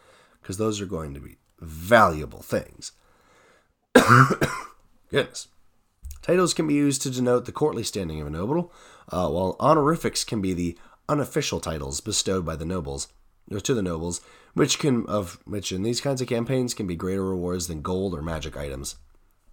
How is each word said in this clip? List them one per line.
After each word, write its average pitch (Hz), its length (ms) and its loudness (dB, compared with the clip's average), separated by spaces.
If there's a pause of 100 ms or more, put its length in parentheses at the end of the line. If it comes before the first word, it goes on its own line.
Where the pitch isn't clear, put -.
(440)
'cause 95 140 -10
those 107 240 0
are 98 40 -6
going 80 280 -6
to 69 80 -12
be - 160 -18 (220)
valuable 80 840 4
things. - 500 -6 (1040)
<coughs> - 0 - (1120)
Goodness. - 380 -2 (760)
Titles 175 320 2
can 165 140 0
be 147 60 2
used 143 300 2
to 139 60 -4
denote 123 360 2
the 107 80 -10
courtly 117 300 0
standing 82 360 -4
of 73 80 -6
a - 20 -6
noble, 120 440 -2 (360)
uh, 87 200 0
while 90 300 0
honorifics 147 640 2
can 110 160 -2
be 92 120 0
the 85 240 -4 (300)
unofficial 143 540 -2
titles 73 400 -6
bestowed 95 440 -2
by 80 120 -4
the 78 80 -8
nobles, 73 420 -6 (440)
or 101 100 -4
to 135 120 0
the 113 80 0
nobles, 85 380 -4 (340)
which - 260 2
can, 127 280 2
of, 98 380 -4
which - 260 -6
in 95 120 -4
these 117 180 -2
kinds 135 200 -2
of 123 60 -4
campaigns 123 460 0
can 104 140 -4
be 87 80 -2
greater 92 280 -2
rewards 90 440 -2
than 78 140 -6
gold 92 320 -2
or 73 80 -6
magic 78 360 -6
items. 69 380 -8 (580)